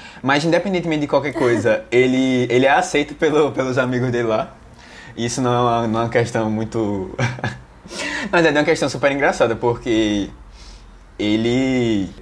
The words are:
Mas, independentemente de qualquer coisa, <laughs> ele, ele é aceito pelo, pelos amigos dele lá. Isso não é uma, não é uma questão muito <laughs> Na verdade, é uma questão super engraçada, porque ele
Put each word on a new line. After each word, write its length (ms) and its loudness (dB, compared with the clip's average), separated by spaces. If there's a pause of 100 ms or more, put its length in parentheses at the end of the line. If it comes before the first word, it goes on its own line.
(240)
Mas, 200 2
independentemente 580 0
de 60 -4
qualquer 260 0
coisa, 560 2
<laughs> 20 -6
ele, 580 2
ele 160 4
é 60 6
aceito 420 0
pelo, 380 2
pelos 260 -2
amigos 340 0
dele 180 0
lá. 220 -2 (640)
Isso 280 -4
não 100 2
é 60 2
uma, 280 0
não 120 -2
é 60 0
uma 40 -4
questão 400 0
muito 680 -4
<laughs> 40 -2 (1080)
Na 100 2
verdade, 160 2
é 40 2
uma 40 2
questão 240 0
super 220 0
engraçada, 440 0
porque 720 0 (880)
ele 920 0 (120)